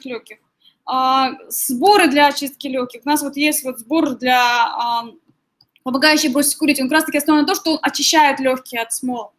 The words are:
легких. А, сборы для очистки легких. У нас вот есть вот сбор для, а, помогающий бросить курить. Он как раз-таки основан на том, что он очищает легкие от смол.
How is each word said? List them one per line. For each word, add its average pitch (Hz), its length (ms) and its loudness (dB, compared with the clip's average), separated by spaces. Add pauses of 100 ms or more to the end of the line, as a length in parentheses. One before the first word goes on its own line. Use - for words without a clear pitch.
легких. 226 340 -14 (460)
А, 262 480 0 (160)
сборы 339 580 2
для 285 220 4
очистки 277 400 -8
легких. 247 360 -6
У 277 40 -8
нас 294 140 0
вот 277 140 -8
есть 294 280 0
вот 254 160 -8
сбор 285 340 -2
для, 254 260 0
а, 240 680 -2 (800)
помогающий 302 440 2
бросить 285 260 0
курить. 285 240 0
Он 262 80 -2
как 311 60 0
раз-таки 320 240 0
основан 302 240 2
на - 40 0
том, 381 80 0
что 320 200 -2
он - 60 -4
очищает 285 600 2
легкие 254 420 -4
от 233 100 -8
смол. 240 460 -8